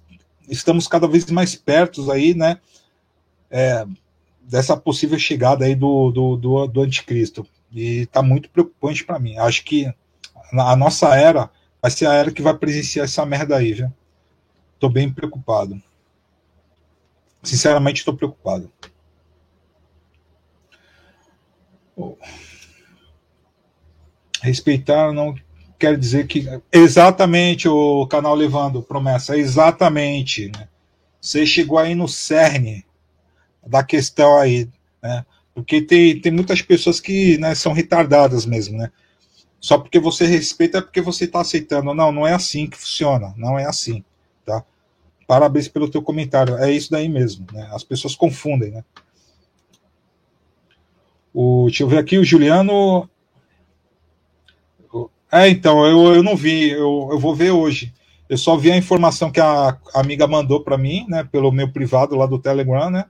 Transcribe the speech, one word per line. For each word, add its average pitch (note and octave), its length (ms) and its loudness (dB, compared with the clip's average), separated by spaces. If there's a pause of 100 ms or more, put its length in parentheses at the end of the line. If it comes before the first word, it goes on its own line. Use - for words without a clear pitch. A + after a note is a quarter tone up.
(480)
estamos E3 380 -2
cada E3+ 220 0
vez E3 220 0
mais F3 240 -2
perto C#3+ 580 -2
aí, D3 220 2
né, E3 240 -2 (920)
é, B2+ 360 -2 (600)
dessa C3 280 0
possível D3+ 420 -4
chegada C3 460 0
aí C3+ 100 2
do, C3+ 360 0
do, B2+ 260 -2
do, C3 300 -2
do C3 160 -2
anticristo. A#2 640 -6 (260)
E A#2 340 -6
tá C3 160 -2
muito C3 280 0
preocupante D3+ 540 -4
pra E3+ 140 -8
mim. A2+ 200 -8
Acho A#2 260 -2
que D3 220 -2 (640)
a, B2+ 200 0
a C3 40 4
nossa D3 400 2
era - 340 4 (300)
vai B2+ 100 -2
ser D#3+ 160 -4
a D3 80 2
era D3 160 2
que D3+ 120 -8
vai D#3 140 0
presenciar D3+ 480 -6
essa D3 220 -4
merda C#3+ 300 -4
aí, A#2+ 160 -2
viu? B2+ 200 -8 (840)
Tô C#3 100 0
bem C3 240 -2
preocupado. G#2+ 680 -6 (1600)
Sinceramente, C#3+ 640 0
tô D3 100 -4
preocupado. F#2+ 560 -8 (3250)
Oh. - 200 -16 (2250)
Respeitar D3 680 0
não D3 220 -6 (440)
quer D3+ 200 0
dizer C3 280 -2
que, C3+ 200 -6 (260)
exatamente, F3 960 4
o D3 380 2
canal D3 280 -2
Levando C#3 480 -2
Promessa, C3+ 540 -4
exatamente, C#3+ 1200 0
né? G#2 120 -20 (520)
Você D3+ 260 -2
chegou D#3+ 320 0
aí E3 160 0
no E3+ 140 -4
cerne C#3 760 -2 (800)
da C3 160 2
questão C#3+ 560 4
aí, B2 300 0 (340)
né? A#2+ 220 -8 (300)
Porque D3+ 260 -2
tem, E3 400 4
tem E3+ 120 -2
muitas F3+ 300 -2
pessoas E3+ 380 0
que, F#3+ 380 2
né, D#3+ 160 -2
são D#3 180 -4
retardadas C#3+ 720 2
mesmo, A2 320 -6
né? A2+ 140 -8 (680)
Só - 180 2
porque - 200 0
você E3 280 2
respeita E3+ 520 0
é - 20 -2
porque F#3+ 200 -6
você F3 260 -6
tá F3 140 -4
aceitando. D3 540 -4
Não, D#3 180 2
não D3 140 -2
é E3 80 0
assim D3+ 320 -6
que D3+ 100 -18
funciona, B2+ 600 -4
não A#2+ 220 -6
é C#3 60 -6
assim, A#2 400 -8 (400)
tá? A2 200 -8 (640)
Parabéns C#3+ 420 2
pelo D3+ 200 -4
teu D3+ 140 -6
comentário, C3+ 560 -2
é C3+ 120 0
isso C#3+ 200 -4
daí D#3 180 -4
mesmo, A2+ 440 -4
né? G#2+ 200 -16
As A2 120 -14
pessoas C3+ 300 -8
confundem, C3 580 -2
né? A2 120 -16 (2500)
O, B2 340 2
deixa A#2 160 0
eu C#3 60 0
ver D3 100 4
aqui, D3+ 200 0
o F#3+ 60 4
Juliano... F#3 840 4 (2250)
É, F3+ 160 8
então, D#3+ 380 4
eu, E3+ 300 8
eu F3 60 8
não G3+ 140 0
vi, D#3 340 0
eu, C#3+ 400 -2
eu D3 80 -4
vou D3 160 -2
ver E3 160 0
hoje. D#3 420 0 (360)
Eu C3 100 -4
só E3 180 2
vi D3+ 140 4
a F3+ 60 4
informação E3+ 540 0
que C3+ 100 0
a C#3+ 380 2 (160)
amiga C#3+ 320 0
mandou D3 360 0
pra C#3 160 -2
mim, D#3+ 300 -4
né, E3 160 -4
pelo C3+ 280 0
meu C3+ 180 -2
privado C3+ 460 -2
lá C3 100 2
do C3 120 -4
Telegram, C3+ 520 -2
né? F#3 200 -4